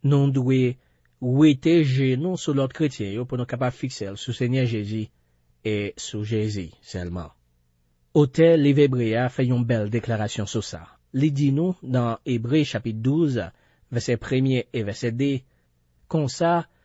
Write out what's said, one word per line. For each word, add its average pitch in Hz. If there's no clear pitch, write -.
nou 139
dwe 127
wete 147
je 131
nou 180
sou -
lòt 135
kretyen 110
yo 120
pou 123
nou 120
kapab 127
fikse 110
l 98
sou -
Senyè 127
Jezi 110
e 107
sou 107
Jezi 107
sèlman. 87
Otèl 160
liv 143
Hebre 123
a 127
fè 131
yon 123
bèl 113
deklarasyon 107
sou 110
sa. 80
Li 143
di 143
nou 165
nan 120
Hebre, 123
chapit 110
12, 131
vèsè 120
premier 131
e 120
vèsè 113
de: 135
"Konsa, 170